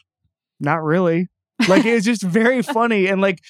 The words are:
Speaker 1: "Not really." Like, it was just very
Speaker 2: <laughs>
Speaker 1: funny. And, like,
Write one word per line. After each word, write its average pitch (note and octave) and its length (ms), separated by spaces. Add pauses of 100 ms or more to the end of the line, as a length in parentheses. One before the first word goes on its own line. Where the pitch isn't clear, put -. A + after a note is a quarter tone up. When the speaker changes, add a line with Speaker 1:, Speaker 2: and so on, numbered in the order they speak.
(600)
Speaker 1:
"Not D#3 240
really." E3+ 440 (400)
Like, G3 180
it A#3 100
was G#3 100
just A#3 160
very A3+ 400
Speaker 2:
<laughs> - 0
Speaker 1:
funny. A3+ 460
And, G3 120
like, G3 200 (100)